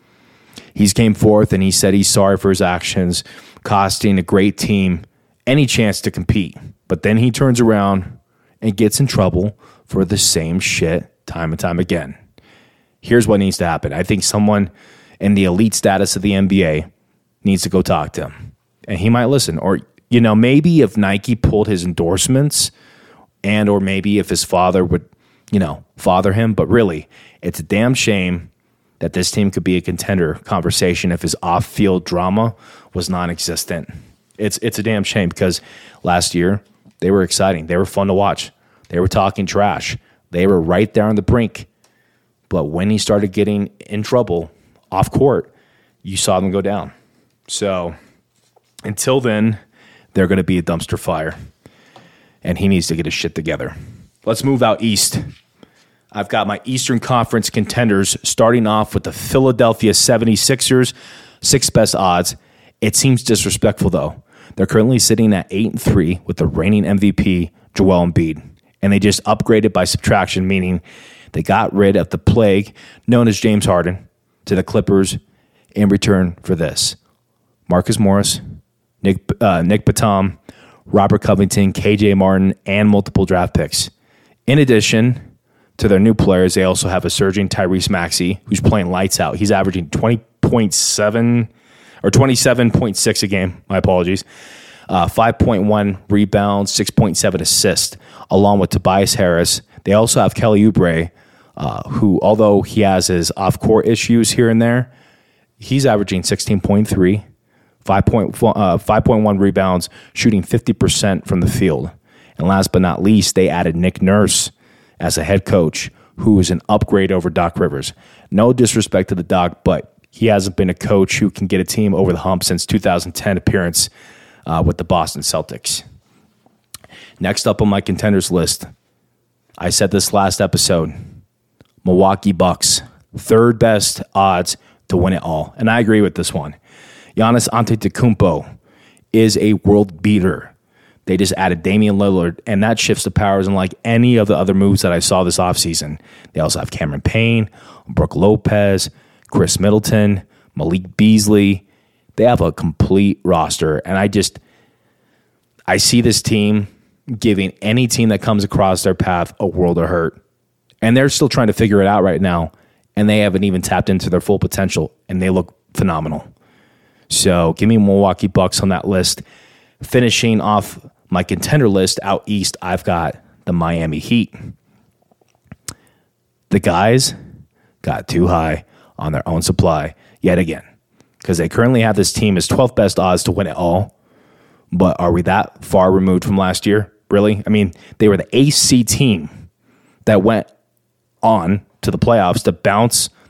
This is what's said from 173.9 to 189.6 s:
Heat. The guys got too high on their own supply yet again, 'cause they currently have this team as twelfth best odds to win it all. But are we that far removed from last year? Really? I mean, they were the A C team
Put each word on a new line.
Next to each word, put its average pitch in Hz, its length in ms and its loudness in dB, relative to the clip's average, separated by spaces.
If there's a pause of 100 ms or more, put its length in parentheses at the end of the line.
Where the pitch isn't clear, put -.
Heat. 117 340 -2 (2250)
The 101 100 0
guys 104 540 0 (680)
got 64 240 -6
too 87 200 0
high 80 380 -2 (320)
on 80 140 -6
their 71 160 -6
own 82 160 -4
supply 78 500 0 (280)
yet 90 180 2
again, 80 240 -4 (600)
'cause 87 140 -2
they 85 100 -2
currently 120 340 2
have 110 140 2
this 98 160 0
team 101 260 0
as 85 100 -2
twelfth - 280 0
best 101 240 2
odds 90 240 0
to 95 80 -2
win 92 140 -2
it 78 100 -8
all. 87 440 -2 (720)
But 90 280 0
are 87 120 2
we 87 100 2
that 92 420 -2
far 92 280 4
removed 95 340 2
from 98 120 0
last 92 280 -2
year? 104 260 0 (200)
Really? 101 340 2
I - 40 -4
mean, 104 220 2 (280)
they 107 100 6
were 98 80 4
the - 180 -2
A 139 140 4
C 123 340 2
team 101 460 0 (760)